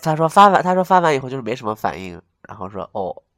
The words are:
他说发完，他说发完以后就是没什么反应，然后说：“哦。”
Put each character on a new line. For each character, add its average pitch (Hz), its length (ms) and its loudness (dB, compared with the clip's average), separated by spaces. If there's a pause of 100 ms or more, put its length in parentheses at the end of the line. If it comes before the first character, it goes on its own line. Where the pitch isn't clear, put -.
他 156 140 -2
说 160 140 0
发 202 180 6
完， 190 160 4
他 180 100 0
说 185 120 0
发 180 160 4
完 165 120 2
以 139 60 0
后 127 100 -8
就 127 80 -8
是 131 60 -10
没 110 140 -6
什 127 100 -10
么 107 80 -4
反 87 260 -6
应， 90 200 -14 (260)
然 98 100 -18
后 95 140 -12
说 98 240 -12
：“哦。” 92 180 -6 (240)